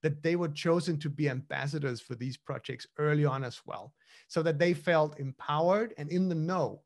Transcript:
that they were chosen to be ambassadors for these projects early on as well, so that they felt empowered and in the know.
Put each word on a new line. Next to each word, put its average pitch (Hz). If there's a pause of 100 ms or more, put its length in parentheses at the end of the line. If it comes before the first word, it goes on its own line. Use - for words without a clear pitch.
that 147
they 165
were 175
chosen 165
to 151
be 147
ambassadors 139
for 123
these 123
projects - (100)
early 151
on 135
as 120
well, - (340)
so -
that 160
they 175
felt 156
empowered 170
and 147
in 180
the 170
know. 156